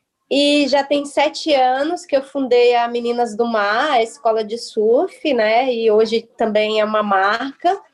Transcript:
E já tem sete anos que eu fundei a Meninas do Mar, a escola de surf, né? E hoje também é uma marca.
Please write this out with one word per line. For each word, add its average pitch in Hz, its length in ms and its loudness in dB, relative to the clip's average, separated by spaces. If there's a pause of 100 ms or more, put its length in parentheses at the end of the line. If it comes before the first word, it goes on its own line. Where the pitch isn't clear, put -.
(300)
E 285 380 2
já 277 160 0
tem 285 220 -2
sete 302 480 -2
anos 269 520 0
que - 100 -4
eu 269 80 0
fundei 240 520 2
a 240 120 0
Meninas 240 480 -4
do 233 100 0
Mar, 226 460 0
a 240 100 2
escola 226 420 -2
de 214 140 -8
surf, 254 760 0
né? 233 400 2
E 226 180 0
hoje 220 360 0 (100)
também 214 420 0
é 208 60 2
uma 214 180 -2
marca. 233 760 -2 (140)